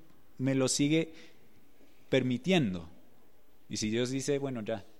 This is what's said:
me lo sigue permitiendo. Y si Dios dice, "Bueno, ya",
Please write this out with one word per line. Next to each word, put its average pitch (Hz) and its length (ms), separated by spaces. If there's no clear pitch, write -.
me 135 160
lo 131 120
sigue 151 460
permitiendo. 123 800
Y 110 80
si 107 140
Dios 120 180
dice, 135 300
"Bueno, 131 240
ya", 107 200